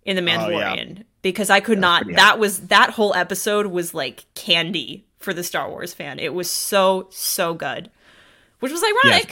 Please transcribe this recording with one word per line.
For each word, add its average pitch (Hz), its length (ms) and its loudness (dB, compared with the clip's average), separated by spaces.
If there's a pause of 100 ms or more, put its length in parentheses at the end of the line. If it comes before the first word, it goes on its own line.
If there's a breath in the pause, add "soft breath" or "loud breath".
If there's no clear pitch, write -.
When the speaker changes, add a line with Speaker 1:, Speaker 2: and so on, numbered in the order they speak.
Speaker 1:
in 190 120 -2
The 185 60 0
Speaker 2:
Oh, 165 260 0
yeah. 202 260 -2
Speaker 1:
Mandalorian, 185 300 -12 (160)
because 190 300 -2
I 202 100 6
could 220 160 0
Speaker 2:
That 196 40 2
was - 20 0
Speaker 1:
not, 175 220 4
Speaker 2:
pretty - 120 -8
Speaker 1:
that 208 140 8
Speaker 2:
hype. 214 100 2
Speaker 1:
was, 202 280 0
that 214 220 6
whole 208 240 0
episode 202 520 -2
was 175 260 -4
like 135 320 -8 (100)
candy 165 720 -2 (140)
for 190 160 -8
the 175 100 -8
Star 175 240 -6
Wars - 240 -12
fan. 143 260 -14
It 147 140 -6
was 175 180 -6
so, 190 600 0
so - 420 -4
good. 151 380 -8 (720 soft breath)
Which 262 120 -4
was 339 80 -6
Speaker 2:
Yeah, 440 80 2
Speaker 1:
ironic, 494 360 4
Speaker 2:
it's - 20 -
Speaker 1:
'cause - 60 -12